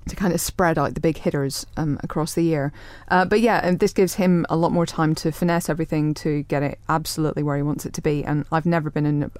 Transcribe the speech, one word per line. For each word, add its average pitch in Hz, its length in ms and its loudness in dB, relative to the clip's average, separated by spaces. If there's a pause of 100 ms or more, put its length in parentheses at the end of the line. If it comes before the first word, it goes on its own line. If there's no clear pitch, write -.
to 170 80 -6
kind 185 160 0
of 170 100 0
spread 165 360 0
out 139 160 0
the 151 80 -8
big 160 160 0
hitters, 139 480 -2 (100)
um, 147 280 -2
across - 320 -4
the 165 80 0
year. 151 280 0 (380)
Uh, 185 160 4
but 208 160 2
yeah, 220 220 4
and 180 160 2
this 202 140 2
gives 185 200 2
him 180 340 4
a - 80 0
lot 165 160 2
more 170 140 2
time 160 300 0
to 160 160 -2
finesse 170 380 0
everything 151 440 0
to 147 300 -2
get 139 180 -2
it 143 160 -2 (100)
absolutely 156 540 0
where 147 160 0
he 143 60 -2
wants 143 240 -2
it - 60 -10
to 165 100 -8
be. 147 200 0
And 147 280 -2
I've 160 160 0
never 160 240 2
been 147 160 0
an, 147 320 0